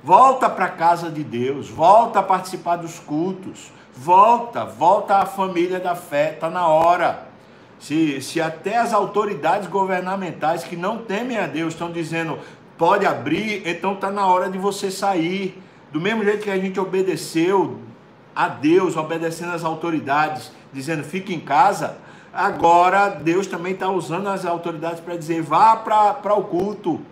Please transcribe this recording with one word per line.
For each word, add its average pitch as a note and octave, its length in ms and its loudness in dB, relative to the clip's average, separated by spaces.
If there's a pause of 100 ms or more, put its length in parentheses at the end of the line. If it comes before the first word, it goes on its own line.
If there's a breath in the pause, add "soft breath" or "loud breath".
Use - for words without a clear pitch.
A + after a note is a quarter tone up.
Volta B3+ 460 6
pra F#3 200 -2
casa E3+ 420 0
de D3+ 140 -8
Deus, A#2+ 440 -4
volta G3+ 520 6
a - 20 -2
participar F3+ 540 -2
dos E3 220 -12
cultos, - 720 -6 (220 loud breath)
volta, F#3 720 4
volta G3 520 2
à F#3+ 100 2
família F3+ 540 -2
da F3+ 140 -4
fé, D3+ 380 -2
tá - 160 -6
na F3+ 180 -2
hora. E3 600 2 (520 loud breath)
Se, D3 440 0
se - 180 -4
até D#3+ 380 -2
as A#3 140 0
autoridades G3 760 0
governamentais F#3 920 -2
que E3+ 140 -12
não G3 220 -4
temem A#3 400 -4
a F3+ 80 -2
Deus D#3+ 280 -4
estão E3+ 160 -8
dizendo, E3 480 -6 (400 loud breath)
"Pode F#3+ 260 4
abrir", E3+ 640 -2
então F#3+ 280 -4
tá G3 160 -4
na G3+ 160 0
hora F#3 220 4
de F#3+ 80 -6
você G3 340 -2
sair. F#3 720 -2 (320 loud breath)
Do D3+ 80 -4
mesmo G#3+ 240 -2
jeito G3+ 180 0
que G3+ 80 -4
a F#3+ 80 -2
gente F#3+ 220 -2
obedeceu F3+ 1000 0 (560)
a E3 140 -2
Deus, D#3+ 480 2
obedecendo E3 560 -4
às E3+ 120 -6
autoridades, D#3 840 -2 (220 loud breath)
dizendo, C#3 320 -6
"Fique F#3 280 -8
em - 80 -6
casa", D#3 560 2 (360 loud breath)
agora F3+ 760 4
Deus E3 380 -2
também F3+ 280 -6
tá F#3+ 140 -4
usando F#3 400 -4
as F#3+ 160 -4
autoridades E3+ 560 -6
pra E3+ 160 -10
dizer, E3 240 -4
"Vá F#3+ 360 4
pra, G#3+ 380 2
pra G3+ 200 -2
o G3+ 100 0
culto F3+ 560 -4 (120)